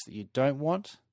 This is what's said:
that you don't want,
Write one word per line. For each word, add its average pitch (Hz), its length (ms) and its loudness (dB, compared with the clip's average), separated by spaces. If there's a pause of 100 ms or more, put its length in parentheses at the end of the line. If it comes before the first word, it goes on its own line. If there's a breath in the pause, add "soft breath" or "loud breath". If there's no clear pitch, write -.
that - 80 -16
you 101 200 -8
don't 135 260 4
want, 175 360 -2 (180)